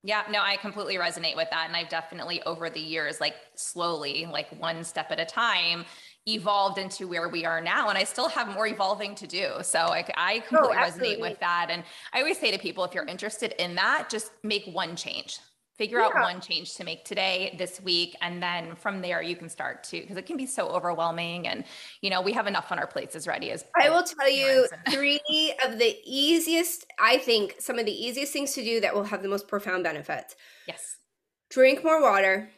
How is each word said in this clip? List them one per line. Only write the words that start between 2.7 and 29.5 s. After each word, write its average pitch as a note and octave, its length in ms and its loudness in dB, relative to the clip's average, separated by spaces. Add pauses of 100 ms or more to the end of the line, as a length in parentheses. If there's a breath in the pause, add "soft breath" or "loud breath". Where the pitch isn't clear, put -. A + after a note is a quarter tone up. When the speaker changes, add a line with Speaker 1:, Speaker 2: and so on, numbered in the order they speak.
Speaker 1:
years, D#3 400 -4
like, D3+ 140 -2 (200)
slowly, D#3+ 720 -4
like, D3+ 220 -6 (120)
one E3 220 -4
step E3 300 -6
at D#3+ 80 -2
a E3 40 0
time, F3 600 0 (420 loud breath)
evolved G3+ 520 2
into F#3+ 280 -6
where F3 220 -4
we E3 160 -4
are E3 160 0
now. G#3 280 2
And G3 100 2
I F#3+ 60 2
still B3 240 -2
have A#3+ 200 -2
more G3+ 180 0
evolving G3+ 500 -2
to G3 120 -14
do. F3 340 -2
So - 160 2
I, E3 260 2 (120)
I F#3+ 220 2
Speaker 2:
Oh, A3+ 100 -8
Speaker 1:
completely - 280 6
resonate - 100 6
Speaker 2:
absolutely. F3+ 340 -2 (100)
Speaker 1:
with - 100 -10
that. F3 300 2
And F3 140 -4 (280 loud breath)
I - 60 0
always D#4 200 2
say - 120 2
to F#3+ 80 0
people, F#3+ 260 -4
if F3 100 -6
you're F3 120 -2
interested G#3 540 -4
in F3 160 -2
that, A#3 340 2
just A3 200 -6 (120)
make G#3 240 0
one F3 300 -4
change. - 420 -10 (400)
Figure A3 220 0
out G#3+ 140 6
Speaker 2:
Yeah. G3 80 6
Speaker 1:
one F3+ 180 0
change F3 340 -6
to F3+ 100 -10
make E3 200 -10
today, F#3+ 540 -2
this F3+ 220 -6
week, F3 400 0
and F3 200 -4
then E3+ 360 -4
from G3 240 -4
there F3 220 -2
you E3+ 120 -4
can E3 140 -12
start - 360 -8
to, E3+ 220 -8
'cause F#3 100 -10
it F#3 100 -8
can E4+ 100 -6
be C4 100 -4
so G#3+ 220 -2
overwhelming. E3+ 800 0
And, - 160 -4 (380 loud breath)
you G3 80 0
know, F#3 100 2
we G3 140 2
have A3+ 120 0
enough F#3+ 240 -2
on F3 80 -2
our - 80 -2
plates - 300 -8
as D#3+ 100 -8
ready E3 240 -2
as - 140 -6 (160)
Speaker 2:
I C#4+ 80 4
will E4+ 160 4
tell D4+ 240 2
you C4+ 160 2
Speaker 1:
parents C4 280 6
and E3 140 -16
<laughs> C4+ 80 2
Speaker 2:
three D4 600 0 (100)
of A3+ 140 -2
the A3+ 260 4
easiest, D#4+ 800 2 (160)
I A#3 180 8
think, A3+ 400 2
some A#3 220 -4
of A3+ 60 0
the G#3+ 60 -2 (140)
easiest C4+ 260 -4
things C#4+ 200 -2
to C4+ 100 -4
do A3+ 180 0
that G3+ 140 2
will G3+ 100 2
have G#3 180 -4
the G3 60 -4
most G3+ 200 -2
profound G3+ 340 -2